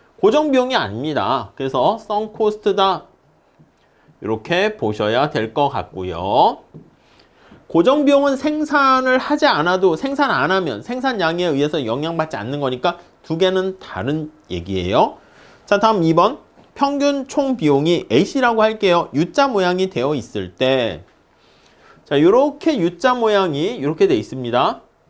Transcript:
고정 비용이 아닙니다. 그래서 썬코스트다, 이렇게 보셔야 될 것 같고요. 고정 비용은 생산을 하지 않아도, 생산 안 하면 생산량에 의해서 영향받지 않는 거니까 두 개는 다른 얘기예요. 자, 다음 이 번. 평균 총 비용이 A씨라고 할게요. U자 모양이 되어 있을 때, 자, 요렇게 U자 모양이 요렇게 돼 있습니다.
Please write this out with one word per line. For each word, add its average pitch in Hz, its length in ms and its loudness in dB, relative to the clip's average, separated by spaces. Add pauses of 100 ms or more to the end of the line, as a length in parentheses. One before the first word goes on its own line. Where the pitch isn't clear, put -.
(200)
고정 294 300 4
비용이 254 260 0
아닙니다. 117 760 -2
그래서 135 460 -2
썬코스트다, 208 1040 -2 (1200)
이렇게 170 560 -2
보셔야 113 520 0
될 113 240 -4
것 143 160 0
같고요. 92 920 -2 (1040)
고정 254 360 4
비용은 277 320 4
생산을 269 840 2
하지 294 260 0
않아도, 180 500 2
생산 269 360 -2
안 143 180 0
하면 165 320 -2
생산량에 202 640 -2
의해서 147 400 -2
영향받지 156 500 -4
않는 123 240 -8
거니까 135 380 -2 (260)
두 160 140 -6
개는 185 420 0
다른 151 520 -6 (180)
얘기예요. 92 680 -2 (480)
자, 202 140 0
다음 220 240 2
이 160 100 4
번. 202 260 2 (340)
평균 277 540 -2
총 269 300 -2
비용이 151 540 0
A씨라고 233 520 2
할게요. 202 500 0
U자 180 340 0
모양이 185 420 0
되어 143 260 -2
있을 101 400 -8
때, 120 480 0 (1000)
자, 139 160 0
요렇게 269 580 2
U자 175 360 0
모양이 202 720 0
요렇게 156 240 2
돼 139 80 2
있습니다. 123 640 -2 (280)